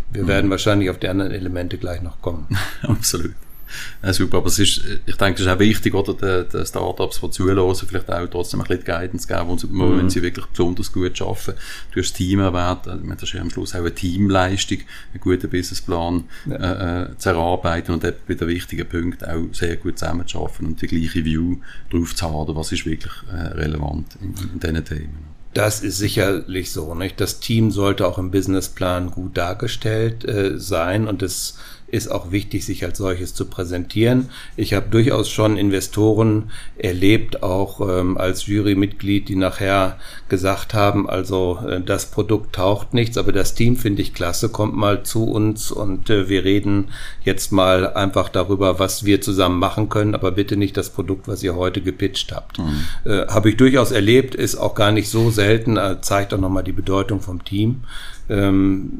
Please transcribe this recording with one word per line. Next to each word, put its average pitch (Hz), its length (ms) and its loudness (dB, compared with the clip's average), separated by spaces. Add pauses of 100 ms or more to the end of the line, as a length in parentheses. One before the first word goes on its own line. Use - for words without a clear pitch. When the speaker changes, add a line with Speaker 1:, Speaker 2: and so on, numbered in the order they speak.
(120)
Speaker 1:
Wir 101 120 -2
Speaker 2:
Mhm. 85 40 0
Speaker 1:
werden 98 220 4
wahrscheinlich 98 400 2
auf 90 100 -4
die 101 100 -4
anderen 95 220 0
Elemente 90 460 -4
gleich 87 240 -6
noch 82 200 -8
kommen. 82 260 -4 (200)
Speaker 2:
<laughs> - 160 -8
Absolut. 95 500 0 (680)
Ja, 95 100 2
super, 92 240 4
aber 90 100 4
es 87 120 4
ist, - 220 4 (260)
ich - 100 4
denke, 98 240 2
es 92 60 2
ist 92 40 4
auch 92 60 2
wichtig, 104 380 4
oder, 98 180 0
den, 92 340 0
den 92 180 0
Startups, 92 560 -2
die 90 100 -2
zuhören, 95 440 2
vielleicht 95 360 -2
auch 87 180 -2
trotzdem 92 320 -4
ein 95 60 -4
bisschen 92 180 -2
die 92 60 -4
Guidance 87 360 -4
geben, 87 200 0
wo 87 100 2
sie, - 80 -2
Speaker 1:
Mhm. 95 320 4
Speaker 2:
wenn 92 140 4
sie 92 100 2
wirklich - 240 -2
besonders 90 460 0
gut 92 320 0
arbeiten. 92 300 -4 (380)
Du - 80 -2
hast 87 120 0
das - 20 -4
Team 95 260 2
erwähnt, 90 460 0
äh, 90 120 -6 (180)
das - 80 -10
ist - 100 -4
ja 90 80 -6
am 85 80 -4
Schluss 90 240 -6
auch 90 60 -4
eine 85 160 -2
Teamleistung, 95 840 2 (360)
einen 98 80 -10
guten 90 280 0
Businessplan, 87 760 -2 (200)
Speaker 1:
Ja. - 100 -6
Speaker 2:
äh, 90 480 -2 (100)
äh, - 40 -12
zu - 120 -2
erarbeiten 85 640 0
und 80 100 -2
dort - 240 -4
bei 90 80 -2
den 85 120 -4
wichtigen 87 400 -4
Punkten 85 380 -4
auch 85 300 -2
sehr 85 220 0
gut 85 200 -4
zusammenzuarbeiten 82 720 -2
und 80 140 -2
die 85 60 -2
gleiche 82 380 0
View 82 300 0 (340)
drauf 85 240 -2
zu - 120 -4
haben, 80 100 -2
oder 78 200 -4
was 78 160 -4
ist - 140 -4
wirklich, - 280 -4 (200)
äh, - 20 -6 (220)
relevant 76 640 -4
in, 95 140 -8 (180)
in - 60 -8
diesen 80 260 -2
Themen. 76 480 -10 (220)
Speaker 1:
Das 104 260 0
ist 95 160 -4
sicherlich 95 760 -2
so, 80 240 -8
nicht? 92 240 -6
Das - 200 -4
Team 113 320 2
sollte 98 360 2
auch 85 120 -2
im 92 100 -2
Businessplan 90 800 -2
gut 90 280 -8
dargestellt, 110 880 -2
äh, 98 340 0
sein 95 480 0
und 98 160 -2
es - 340 -6 (280)
ist 113 260 -4
auch 87 200 -4
wichtig, 101 340 -2
sich - 200 -4
als - 120 -2
solches 92 380 -2
zu 95 100 -2
präsentieren. 104 840 0 (280)
Ich 107 160 -2
habe 98 160 0
durchaus 113 400 4
schon 107 280 2
Investoren 104 920 2 (260)
erlebt, 98 680 2
auch, 98 440 0
ähm, 90 300 2
als 92 300 -2
Jurymitglied, 101 800 2
die 101 60 -2
nachher 95 640 2 (300)
gesagt 95 460 0
haben, 101 340 4
also, 92 600 0
äh, 92 140 -2
das 98 280 -2
Produkt 104 460 0
taucht 98 400 0
nichts, 117 200 2
aber 95 160 4
das 98 220 6
Team 120 240 6
finde 101 240 0
ich - 140 -2
klasse, 90 340 0
kommt 107 260 -2
mal 101 280 2
zu 113 220 0
uns 107 460 0
und, 98 380 0
äh, 98 200 4
wir 98 140 2
reden 101 420 2 (400)
jetzt 98 260 0
mal 92 420 4
einfach 98 360 0
darüber, 92 500 2
was 95 260 -2
wir 101 160 6
zusammen 92 380 2
machen 98 300 0
können, 104 260 0
aber 92 160 0
bitte 101 260 0
nicht 101 200 0
das 92 120 -4
Produkt, 95 380 -4
was 101 160 -6
ihr 90 120 0
heute 90 260 -2
gepitcht 92 520 -4
habt. - 240 -10
Speaker 2:
Mhm. 76 280 0 (200)
Speaker 1:
Äh, 101 220 4
habe 107 240 4
ich 104 60 0
durchaus 131 340 6
erlebt, 120 420 4
ist - 220 -2
auch - 180 0
gar 104 180 4
nicht 107 180 2
so 113 200 4
selten, 113 480 4
äh, 95 240 0
zeigt 101 320 0
auch 101 60 0
nochmal 92 240 2
die 98 80 -4
Bedeutung 95 500 0
vom 90 240 -8
Team. 110 360 0 (480)
Ähm, 98 720 2